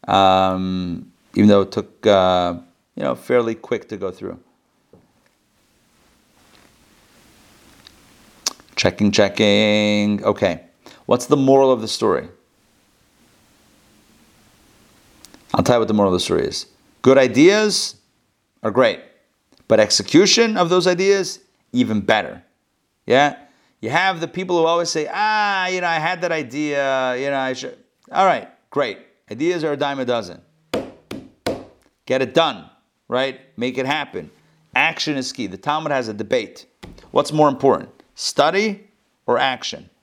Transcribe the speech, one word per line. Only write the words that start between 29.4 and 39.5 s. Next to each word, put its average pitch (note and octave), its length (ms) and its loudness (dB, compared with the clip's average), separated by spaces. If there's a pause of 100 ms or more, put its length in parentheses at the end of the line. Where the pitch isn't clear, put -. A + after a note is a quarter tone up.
are D3+ 80 -2
a D3 40 -4
dime C#3 220 -4
a C3 60 -4
dozen. A#2 360 -4 (1700)
Get C3 160 -2
it B2+ 100 -4
done, C#3 380 0 (380)
right? C3 320 -4 (180)
Make B2+ 200 -4
it C3 60 -2
happen. B2+ 460 -6 (440)
Action D3+ 420 -2
is B2+ 160 -6
key. G#2+ 160 -8
The F#2 80 -12
Talmud D3+ 360 -4
has B2+ 160 -4
a G#2+ 60 -8
debate. G#2+ 520 -6 (440)
What's D3 220 0
more D3+ 160 4
important, C3 420 0 (240)
study G3 760 -2 (380)
or B2 100 0
action? B2+ 540 -4 (120)